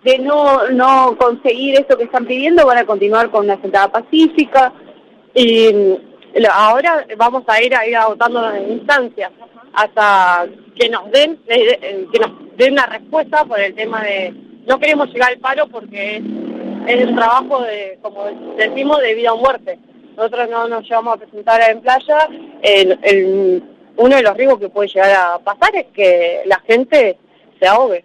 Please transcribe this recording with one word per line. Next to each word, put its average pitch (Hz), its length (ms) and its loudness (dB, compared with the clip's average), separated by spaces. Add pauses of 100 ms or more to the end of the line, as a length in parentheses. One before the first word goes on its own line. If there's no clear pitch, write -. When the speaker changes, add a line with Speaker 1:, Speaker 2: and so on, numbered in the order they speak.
Speaker 1:
De 254 160 2
no, 277 500 2
no 254 480 2
conseguir 254 580 0
eso 277 220 2
que 233 60 -4
están 240 220 -4
pidiendo, 285 400 2
¿van 247 120 4
a 240 80 0
continuar 214 460 0
con 208 140 0
una 196 160 -2
sentada 196 280 0
pacífica? 262 840 0 (600)
Speaker 2:
Y, 226 400 4
mm, 196 220 2 (400)
la, 226 140 2
ahora 254 560 2 (120)
vamos 247 300 0
a 226 160 2
ir, 247 100 2
a 226 140 -2
ir 233 80 -2
agotando 233 460 0
las 208 260 -4
instancias 226 640 -4 (400)
hasta 196 760 2 (300)
que 233 140 0
nos 247 200 -8
den, 320 380 -2
eh, - 340 0
eh, 190 300 -10
que 233 80 -2
nos 214 120 -2 (260)
den 254 160 2
una 277 120 0
respuesta 302 600 -4
por 226 140 -6
el 196 160 -4
tema 220 280 -8
de, 196 300 -6 (340)
no 262 100 0
queremos 294 340 -2
llegar 247 200 0
al 247 80 -10
paro 277 280 -4
porque 208 500 -12
es, 214 60 -12 (640)
es 247 200 0
un 240 80 -2
trabajo 254 460 0
de, 208 400 -10
como 202 240 -12 (320)
decimos, 269 440 -2
de 220 140 -2
vida 233 180 -2
o 226 40 -4
muerte. 240 420 -2 (380)
Nosotros 226 320 -4
no 233 180 -4
nos 226 160 -8
llevamos 226 320 -4
a - 20 -16
presentar 214 440 -2 (100)
en 226 100 -4
playa. 269 460 0 (340)
El, 196 420 2
el, 190 600 0 (320)
uno 247 220 4
de 262 40 2
los 208 140 0
riesgos 254 240 2
que 202 100 -8
puede 202 200 -4
llegar 196 220 2
a 175 280 0
pasar 339 360 -2
es 381 180 -4
que 175 520 2
la 190 220 0
gente 240 500 2 (420)
se 185 80 2
ahogue. 208 380 2